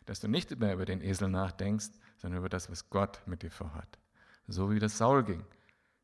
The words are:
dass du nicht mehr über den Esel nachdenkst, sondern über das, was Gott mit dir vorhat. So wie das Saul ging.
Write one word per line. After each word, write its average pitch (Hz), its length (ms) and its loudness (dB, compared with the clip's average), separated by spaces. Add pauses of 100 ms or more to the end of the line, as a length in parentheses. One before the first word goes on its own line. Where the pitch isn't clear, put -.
dass - 160 -8
du 107 60 -4
nicht 139 300 0
mehr 107 160 2
über 95 120 -2
den 92 160 -2
Esel 95 280 0
nachdenkst, 95 600 0 (280)
sondern 90 220 -4
über 90 100 -2
das, 92 220 -4
was - 180 -12
Gott 98 360 0
mit 90 180 -8
dir 82 80 -10
vorhat. 80 480 -12 (480)
So 98 240 0
wie 107 80 6
das 104 180 0
Saul 127 260 6
ging. 92 220 -4 (580)